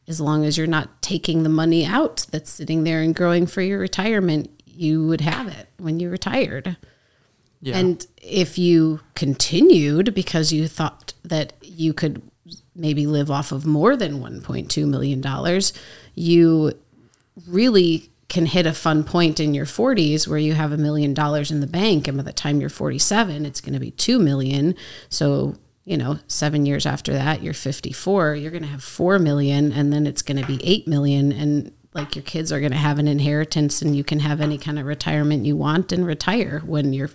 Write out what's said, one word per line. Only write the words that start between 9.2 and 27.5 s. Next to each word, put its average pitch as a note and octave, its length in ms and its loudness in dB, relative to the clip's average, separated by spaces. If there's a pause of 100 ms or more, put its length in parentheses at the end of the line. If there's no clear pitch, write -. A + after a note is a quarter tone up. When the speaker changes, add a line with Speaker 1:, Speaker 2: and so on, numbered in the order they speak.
Speaker 1:
because E3 400 0
you D#3 140 0
thought - 460 -8 (100)
that D3+ 300 -4 (100)
you D#3+ 300 -2
could D#3 280 -4 (540)
maybe D3+ 320 0
live D3 240 0
off C#3+ 200 -2
of C#3 140 -6
more D#3+ 300 4
than D3+ 260 -4
one - 200 -12
point - 280 -8
two D3+ 160 0
million C3+ 360 0
dollars, C#3+ 520 -2 (400)
you E3 600 4 (760)
really F3+ 640 4 (160)
can E3+ 180 0
hit E3+ 220 2
a D#3+ 60 0
fun D#3 300 2
point E3 360 2
in D3+ 160 2
your C#3 100 -2
forties E3 640 2
where D3+ 100 -2
you D3+ 160 2
have D3+ 180 0
a D3+ 60 -2
million D3 380 0
dollars D3 340 0
in D3+ 120 0
the C#3 60 -2
bank, E3+ 400 0
and C#3 100 -4
by C#3 60 -6
the D3 100 -10
time D3 280 -2
you're C#3 80 -6
forty-seven, D3 720 -2
it's C#3 180 -10
gonna C3+ 180 -6
be A#2+ 120 -8
two - 280 0
million. C#3 560 2 (340)
So, C#3+ 460 -2 (300)
you F#3 120 -4
know, C#3 300 -4
seven D3 380 0
years C#3+ 200 0
after C#3 280 -4
that, C#3 280 -2
you're D#3 120 -6